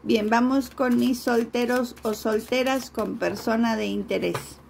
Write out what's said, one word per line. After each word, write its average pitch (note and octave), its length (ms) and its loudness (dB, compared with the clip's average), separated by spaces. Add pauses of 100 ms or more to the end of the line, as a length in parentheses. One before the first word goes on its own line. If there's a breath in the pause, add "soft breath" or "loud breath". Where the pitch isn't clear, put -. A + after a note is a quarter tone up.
Bien, G#3+ 260 2
vamos B3+ 400 2
con B3 300 2
mis B3 200 2
solteros A#3+ 840 0
o A3 100 -2
solteras B3 800 -2
con G3+ 260 -4
persona A3+ 600 0
de G#3+ 100 -2
interés. G3 840 -4